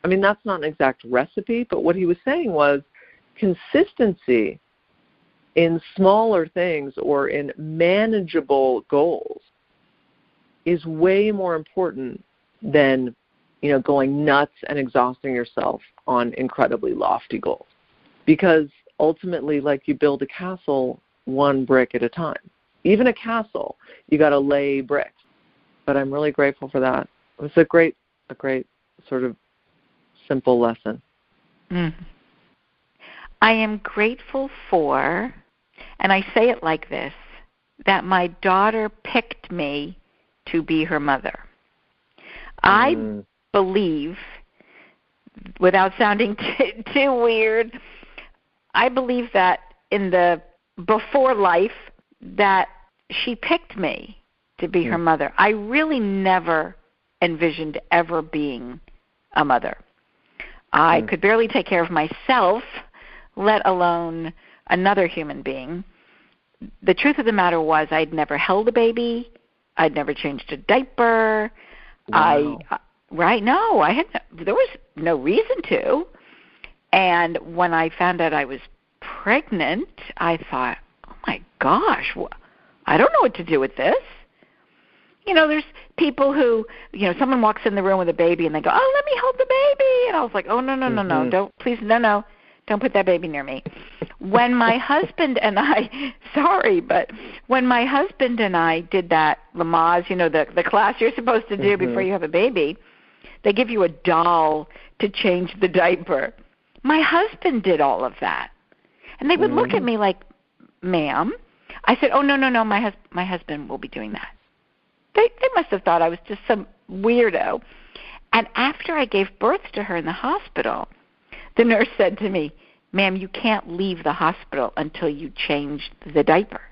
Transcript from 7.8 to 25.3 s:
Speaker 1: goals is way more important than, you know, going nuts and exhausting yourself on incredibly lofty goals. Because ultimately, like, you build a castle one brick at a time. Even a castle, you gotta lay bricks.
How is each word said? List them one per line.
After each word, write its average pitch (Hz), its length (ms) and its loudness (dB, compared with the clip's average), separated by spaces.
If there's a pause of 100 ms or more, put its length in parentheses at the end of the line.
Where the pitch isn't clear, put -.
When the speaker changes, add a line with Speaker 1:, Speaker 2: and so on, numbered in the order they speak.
Speaker 1:
goals 147 520 0 (1200)
is 170 200 0
way 190 460 2
more 185 240 -2
important 156 680 -6 (380)
than, 135 540 2 (460)
you 147 100 0
know, 135 80 4
going 139 460 2
nuts 143 280 4 (140)
and 147 120 -4
exhausting 127 540 -2
yourself - 480 -4 (260)
on 120 260 0
incredibly 127 600 -2
lofty 98 460 -2
goals. - 260 -4 (600)
Because 160 420 4 (320)
ultimately, 156 600 0
like, 139 280 -2
you 147 80 0
build 143 260 0
a 139 60 -4
castle 147 760 -4 (240)
one 135 400 0
brick 131 300 2
at 117 80 0
a 120 60 -2
time. 165 280 -6 (460)
Even 214 240 4
a 240 60 2
castle, - 640 -8 (320)
you 151 80 2
gotta 147 220 6
lay 143 420 0
bricks. 117 300 -4 (760)